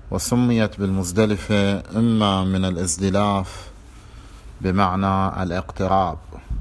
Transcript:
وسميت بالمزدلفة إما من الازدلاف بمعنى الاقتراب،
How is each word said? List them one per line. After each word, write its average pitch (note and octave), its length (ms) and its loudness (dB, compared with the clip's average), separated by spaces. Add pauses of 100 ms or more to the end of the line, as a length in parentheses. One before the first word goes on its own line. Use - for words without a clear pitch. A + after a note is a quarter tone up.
(100)
وسميت A2+ 680 0
بالمزدلفة G2 1000 0 (160)
إما G#2+ 460 2
من F#2+ 200 0
الازدلاف F#2+ 1040 0 (920)
بمعنى F#2+ 840 2
الاقتراب، F#2 760 0 (420)